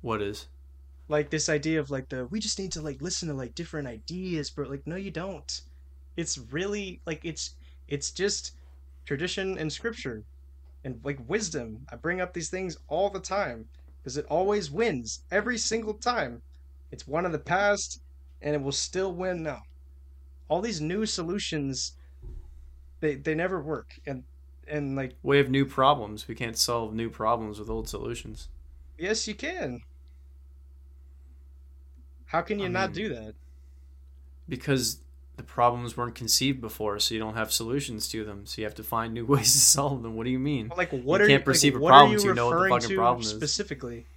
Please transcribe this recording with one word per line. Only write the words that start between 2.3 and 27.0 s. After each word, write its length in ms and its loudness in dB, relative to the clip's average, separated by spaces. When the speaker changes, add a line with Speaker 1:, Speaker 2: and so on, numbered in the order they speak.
Speaker 2:
just 220 -4
need 120 -6
to, 80 -8
like, 220 -8
listen 260 -4
to, 60 -4
like, 220 -8
different 320 -8
ideas," 600 -6
but, 200 -6
like, 160 -8
no, 80 -6
you 160 -8
don't. 500 -8
It's 220 -4
really, 680 -6
like, 180 -8
it's, 320 -8
it's 240 -6
just 420 -2
tradition 540 -2
and 140 -4
scripture 500 -6
and, 180 -8
like, 160 -4
wisdom. 600 -4
I 60 -14
bring 240 -2
up 140 -4
these 160 -6
things 260 -6
all 240 0
the 100 -6
time 460 -4
'cause 140 -8
it 100 -6
always 440 0
wins 600 -2
every 260 0
single 360 -2
time. 460 -2
It's 160 -16
won 180 0
in 60 -2
the 80 -2
past 600 2
and 140 0
it 80 0
will 80 -2
still 420 -2
win 300 -2
now. 200 -6
All 120 2
these 200 -2
new 260 0
solutions, 880 -4
they, 160 0
they 180 -2
never 260 -2
work. 460 -8
And, 160 -8
and, 260 -4
like 300 -4
Speaker 1:
We 140 6
have 120 6
new 160 4
problems. 600 2
We 80 -8
can't 200 -6
solve 380 0
new 160 -2